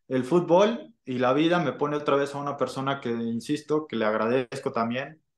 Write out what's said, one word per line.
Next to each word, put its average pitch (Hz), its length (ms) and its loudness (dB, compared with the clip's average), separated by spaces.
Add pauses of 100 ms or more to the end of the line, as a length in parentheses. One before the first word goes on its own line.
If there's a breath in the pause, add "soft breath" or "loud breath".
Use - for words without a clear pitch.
el 131 160 0
fútbol 175 720 2 (100)
y 127 140 -6
la 123 140 4
vida 165 280 4
me 139 120 0
pone 147 240 -2
otra 147 200 2
vez 139 180 0
a 143 40 -8
una 143 180 -6
persona 135 440 -2
que, 120 100 -4
insisto, 117 760 -4
que 113 100 -6
le 110 80 0
agradezco 117 680 0
también, 120 500 -4 (160)